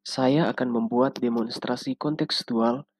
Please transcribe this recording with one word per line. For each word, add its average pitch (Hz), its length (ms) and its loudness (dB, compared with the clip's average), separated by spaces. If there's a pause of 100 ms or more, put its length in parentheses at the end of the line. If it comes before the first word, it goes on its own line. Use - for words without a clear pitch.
saya 135 480 2
akan 127 240 -2
membuat 120 480 2
demonstrasi 120 800 -4
kontekstual 135 880 0 (120)